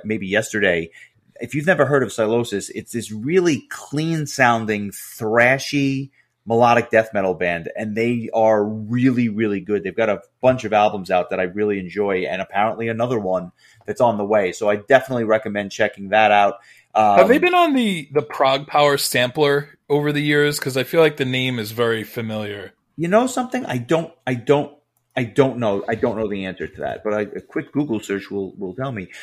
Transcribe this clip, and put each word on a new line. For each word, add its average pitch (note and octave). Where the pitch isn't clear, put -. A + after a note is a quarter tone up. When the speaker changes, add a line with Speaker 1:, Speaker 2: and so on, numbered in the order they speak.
Speaker 1:
maybe G#2
yesterday. F#2+
If A2+
you've D3+
never D3
heard C3+
of G#2+
Sylosis, A2
it's -
this G#2+
really D3
clean D#3
sounding, A2
thrashy, C3+
melodic A#2
death A2
metal F#2+
band, E2+
and G#2
they A#2
are A2
really, A#2
really G#2
good. F#2+
They've F#2+
got A2
a G2
bunch B2+
of G#2+
albums G#2
out F2+
that F#2
I F#2
really G2+
enjoy, F#2
and F#2+
apparently G#2+
another A#2
one F#2
that's G#2
on A2+
the G2+
way. G2+
So G#2
I G#2
definitely B2+
recommend G#2
checking G2
that G#2+
out. G2+
Um, G#2
Speaker 2:
Have F#3+
they C4
been F4
on E4+
the, G3
the C#3+
Prog C#3
Power D3
Sampler C#3+
over D3
the D3
years? D3
'Cause C3
I C3
feel E3
like D#3
the C#3
name B2+
is G#2+
very A2+
familiar. G#2+
Speaker 1:
You E3
know A#3
something? B3
I C3+
don't, D#3+
I C3
don't, C#3
I C3
don't A#2+
know. G2+
I A2+
don't G#2+
know A2
the G2
answer F2
to D2+
that, C2
but G#2+
I, G#2+
a G2
quick -
Google C3+
search G2
will, G2+
will F#2
tell C3+
me. G2